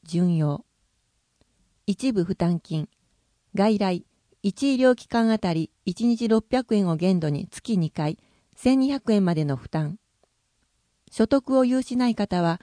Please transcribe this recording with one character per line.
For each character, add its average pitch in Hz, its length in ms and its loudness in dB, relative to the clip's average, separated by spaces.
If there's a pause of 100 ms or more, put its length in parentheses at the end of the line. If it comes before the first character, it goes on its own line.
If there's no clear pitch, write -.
準 170 340 0
用。 147 280 -2 (1200)
一 240 260 -4
部 190 120 0
負 180 120 -4
担 170 240 -2
金、 156 300 -8 (640)
外 202 240 2
来、 190 280 -2 (360)
一 269 340 -2
医 - 20 0
療 254 180 4
機 - 120 -16
関 226 240 0
あ 220 80 2
た 180 140 -2
り 160 180 -4 (140)
一 196 200 -4
日 233 220 0
六 220 220 2
百 247 260 0
円 190 140 2
を 165 60 0
限 180 240 2
度 156 100 -2
に 143 180 -4
月 - 300 -4
二 160 140 0
回、 151 260 -4 (380)
千 262 240 2
二 262 120 2
百 254 220 -2
円 196 120 4
ま 170 100 2
で 156 100 0
の 139 100 -2
負 - 140 -10
担。 156 300 -4 (1120)
所 220 160 0
得 262 300 2
を 262 80 4
有 254 160 0
し 247 140 -6
な 247 120 2
い 226 80 0
方 185 260 -2
は、 170 220 0